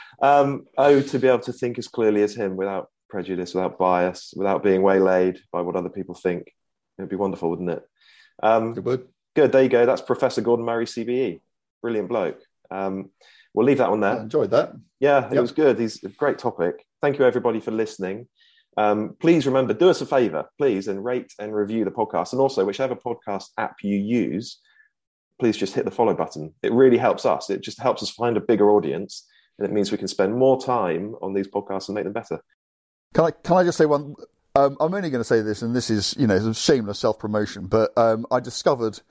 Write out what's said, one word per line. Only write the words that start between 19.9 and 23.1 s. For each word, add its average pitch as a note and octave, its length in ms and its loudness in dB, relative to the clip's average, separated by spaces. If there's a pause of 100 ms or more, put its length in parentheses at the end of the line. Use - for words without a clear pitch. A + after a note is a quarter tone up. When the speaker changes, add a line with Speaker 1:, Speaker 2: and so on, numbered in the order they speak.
Speaker 1:
us - 120 2
a C3 40 -8
favour, G#2 500 0
please, G#2 300 0
and G2 180 -6
rate B2 360 -6
and G#2+ 120 -10
review G#2+ 320 -2
the F#2+ 60 -4
podcast. F#2 400 -4
And B2+ 100 -2
also, C3+ 240 2
whichever B2 300 -2
podcast G#2+ 520 -10 (120)